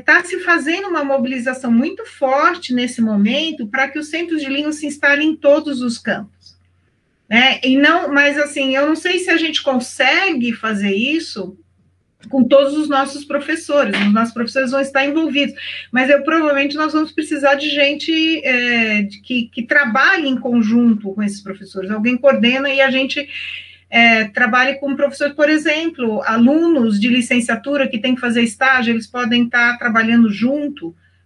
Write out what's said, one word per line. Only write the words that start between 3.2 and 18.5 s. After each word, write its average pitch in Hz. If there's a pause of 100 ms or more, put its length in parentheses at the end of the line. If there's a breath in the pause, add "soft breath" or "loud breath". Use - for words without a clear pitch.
pra 269
que 302
os 302
centros 330
de 269
línguas 302
se 302
instalem 294
em -
todos 285
os 240
campos, - (720)
né? 294
E 262
não, 302
mas 285
assim, 277
eu 285
não 311
sei 359
se 359
a 330
gente 320
consegue 269
fazer 202
isso 226 (720)
com 262
todos 277
os 302
nossos 285
professores, 285
os 202
nossos 226
professores 240
vão 277
estar 277
envolvidos, 285 (360 loud breath)
mas 262
eu, 285
provavelmente 285
nós 311
vamos 311
precisar 285
de 285
gente, 294
é, 240